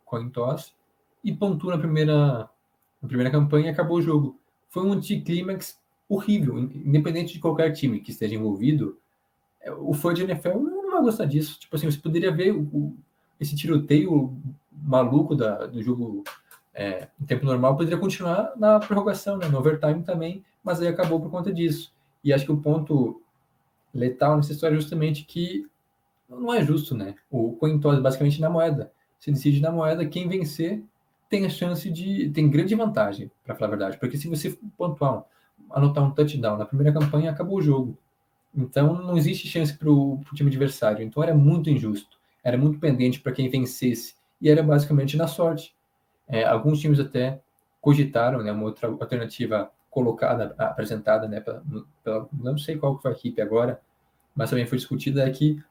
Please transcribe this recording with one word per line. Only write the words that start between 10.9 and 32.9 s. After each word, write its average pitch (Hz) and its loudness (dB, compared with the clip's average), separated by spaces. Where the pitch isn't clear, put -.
vai 349 2
gostar 220 2
disso. 147 -2
Tipo - -10
assim, 151 0
você 147 -4
poderia 170 0
ver 180 2
o, 151 -2
o, 147 -4
esse 143 -6
tiroteio 147 2
maluco 139 2
da, 110 -2
do 117 -8
jogo, 113 -4
é, 98 -8
em - -6
tempo 127 -2
normal, 131 2
poderia 170 0
continuar 185 -2
na 214 6
prorrogação, 202 -2
né, 175 -2
no 139 2
overtime 151 2
também, 170 -6
mas 175 -2
aí 170 0
acabou 165 0
por 151 -8
conta 180 -4
disso. 165 -2
E 143 2
acho 143 2
que 156 -2
o 147 0
ponto 151 0
letal 127 2
nessa 147 0
história 151 0
é 156 2
justamente 156 -2
que 175 -6
não 247 -4
é 208 4
justo, 147 0
né? 101 -6
O 117 0
coin 156 2
toss 143 4
basicamente 143 2
na 156 2
moeda. 165 0
Se - -4
decide 143 2
na 160 2
moeda, 165 0
quem 175 -6
vencer 180 -4
tem 196 0
a - -2
chance 175 -4
de, 180 -4
tem 151 4
grande 175 4
vantagem, 107 -2